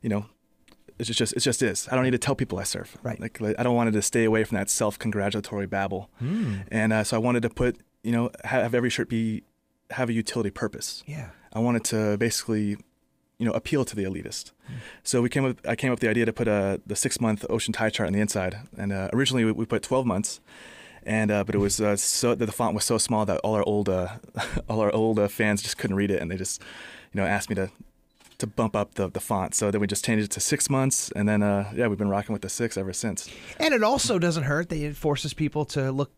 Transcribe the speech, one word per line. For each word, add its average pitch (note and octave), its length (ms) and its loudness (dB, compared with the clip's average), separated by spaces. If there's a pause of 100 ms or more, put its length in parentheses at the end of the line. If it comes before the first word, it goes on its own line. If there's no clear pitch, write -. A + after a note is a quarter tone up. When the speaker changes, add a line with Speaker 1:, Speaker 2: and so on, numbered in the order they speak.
Speaker 1:
you A#2 80 -4
know, G#2 160 -2 (720)
it's A#2 100 -4
just, A2+ 220 0
it - 80 -2
just C3 240 2
is. G2 260 0
I B2+ 60 0
don't B2+ 80 4
need C3 80 4
to B2 60 2
tell C#3 180 0
people F#2 240 -2
I F#2+ 40 -6
surf. - 400 -6
Speaker 2:
Right. A#2 180 -4
Speaker 1:
Like, - 180 -10
like, A2 180 0
I A#2+ 60 -2
don't B2 120 4
want A#2 180 4
to G#2 80 4
stay A2+ 240 2
away A2 180 4
from G#2+ 140 0
that G2 120 -2
self-congratulatory G#2 1000 -2
babble. G2 420 -4 (120)
Speaker 2:
Mm. B2 480 -2
Speaker 1:
And, A2 220 2
uh, A2 140 4
so - 100 -2
I A2+ 40 2
wanted A#2+ 240 2
to A2+ 60 0
put, B2 280 0 (260)
you A#2 80 0
know, A#2+ 200 2 (120)
ha-, C3 180 0
have A#2 140 0
every B2 140 2
shirt - 180 0
be, A2+ 360 -2 (480)
have B2+ 180 -2
a A#2 40 0
utility A2 380 0
purpose. - 540 -6
Speaker 2:
Yeah. D3 240 -12 (240)
Speaker 1:
I A2 60 -2
wanted A#2 260 2
to G#2+ 320 2
basically, G#2+ 600 0 (600)
you A#2 80 -2
know, A2+ 60 2
appeal - 340 0
to - 100 -12
the G2+ 80 -2
elitist. - 480 -8 (180)
Speaker 2:
Mm. - 60 -10 (280)
Speaker 1:
So B2 180 2
we A#2+ 80 2
came C#3 160 2
up, B2+ 120 0 (100)
I A2+ 80 0
came B2+ 160 0
up A#2 60 0
with - 40 -12
the A2+ 80 4
idea A2+ 160 4
to A2+ 80 2
put A2+ 140 0
a, G2 380 2
the G#2 100 -6
six-month A2 540 0
ocean A2 240 0
tide A2 200 0
chart G2+ 140 0
on F#2+ 60 0
the G2+ 80 2
inside. G2 360 -2 (200)
And, G2+ 160 -4
uh, F#2+ 180 -2
originally B2+ 340 2
we, A2 60 4
we A2 140 -2
put - 180 -2
twelve C3 220 0
months. G#2 340 -2 (680)
And, A2 240 0
uh, G#2 140 2
but G#2 120 -2
it G2+ 40 4
was, G2+ 220 2
uh, G#2 160 2
so - 380 0
that A#2 100 -2
the G#2 80 -6
font G#2+ 200 0
was G#2+ 120 0
so A#2 120 2
small G#2+ 280 2
that F#2 160 0
all A2 120 0
our G#2 100 2
old, G#2 260 2
uh, F#2 180 0 (320)
<laughs> - 300 -4
all A2+ 100 0
our G#2 160 2
old, A2 240 4
uh, G#2 80 4
fans G#2 340 2
just - 160 -6
couldn't G2+ 200 -2
read G2+ 120 2
it, F#2+ 120 2
and E2 100 -4
they F#2+ 60 -4
just, - 240 -6 (520)
you G2 80 0
know, F2+ 60 2
asked G2 220 0
me G#2 60 0
to, F#2+ 140 -2 (680)
to B2 80 0
bump A2 280 0
up G#2 200 0
the, G2 140 0
the F#2 100 -4
font. F#2+ 340 -2
So G#2 160 2
then G#2 120 2
we G2+ 60 2
just G2+ 160 -2
changed G#2+ 220 2
it G2+ 60 -6
to - 80 -6
six - 300 0
months, C3+ 460 2
and G#2 140 2
then, G#2 140 4
uh, G2+ 320 2
yeah, A#2+ 120 2
we've G2+ 120 0
been G2+ 100 2
rocking G2+ 240 0
with G2 80 -4
the F#2+ 80 -8
six - 260 -2
ever F#2+ 160 -4
since. G#2 380 -4 (300)
Speaker 2:
And D#4 140 4
it A3+ 100 4
also A#3+ 340 2
doesn't E3 260 2
hurt D3 260 0
that E3 100 -2
it D3 180 -4
forces C#3+ 380 0
people D3+ 300 0
to C3+ 260 0
look C#3 260 -2